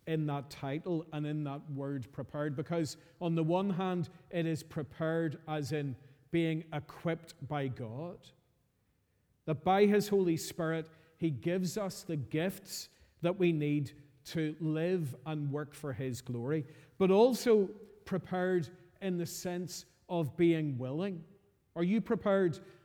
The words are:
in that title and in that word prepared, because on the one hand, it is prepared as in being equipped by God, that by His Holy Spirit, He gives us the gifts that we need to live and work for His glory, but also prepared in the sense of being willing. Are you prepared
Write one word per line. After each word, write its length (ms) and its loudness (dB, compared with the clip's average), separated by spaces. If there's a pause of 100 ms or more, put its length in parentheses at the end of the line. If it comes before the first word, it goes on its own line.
in 180 0
that 240 -4
title 640 -4
and 100 -4
in 200 -2
that 180 -6 (140)
word 360 -6
prepared, 440 -6
because 420 -2 (240)
on 140 0
the 80 2
one 260 2
hand, 400 -2 (220)
it 160 0
is 160 -2
prepared 760 -2 (100)
as 240 -4
in 240 -2 (360)
being 320 0 (100)
equipped 640 -6 (120)
by 200 -2
God, 500 -8 (1300)
that 180 -2
by 220 6
His 220 6
Holy 300 4
Spirit, 520 -4 (300)
He 100 0
gives 480 0
us 240 -4
the 160 -4
gifts 720 -4 (320)
that 160 0
we 140 4
need 400 0 (400)
to 280 -2
live 560 0 (120)
and 240 -4
work 240 -6
for 180 -8
His 280 -4
glory, 440 -2 (320)
but 140 6
also 580 6 (340)
prepared 640 0 (320)
in 200 -2
the 80 -4
sense 580 -8 (240)
of 260 0
being 440 4
willing. 440 -4 (500)
Are 120 0
you 160 4
prepared 580 2 (260)